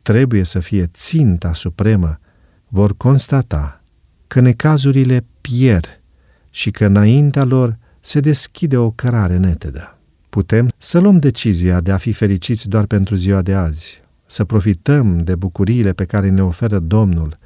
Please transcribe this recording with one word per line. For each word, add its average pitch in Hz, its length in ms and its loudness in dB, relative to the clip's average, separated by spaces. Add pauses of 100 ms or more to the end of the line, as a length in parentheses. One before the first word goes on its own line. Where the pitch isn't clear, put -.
trebuie 113 420 2
să 90 140 -6
fie 87 360 -2
ținta 95 600 0
supremă, 90 680 -2 (480)
vor 101 280 0
constata 127 880 -2 (420)
că - 140 0
necazurile 131 840 2 (160)
pierd 120 600 0 (500)
și - 200 -6
că - 140 -2
înaintea 123 600 4
lor 123 340 0 (220)
se - 200 -4
deschide 143 560 -2
o 117 140 2
cărare 110 460 -2
netedă. 82 600 -4 (300)
Putem 113 400 0 (100)
să - 200 -2
luăm 190 200 6
decizia 92 640 0
de 92 120 0
a 98 40 2
fi 110 160 -4
fericiți 104 560 -2
doar 104 180 0
pentru 101 300 -2
ziua 95 260 0
de 95 120 -2
azi, 80 480 -6 (240)
să - 180 -6
profităm 107 760 0
de 87 160 -2
bucuriile 98 580 0
pe 92 120 -6
care 98 260 -2
ne 95 120 2
oferă 98 360 -2
Domnul, 85 680 -2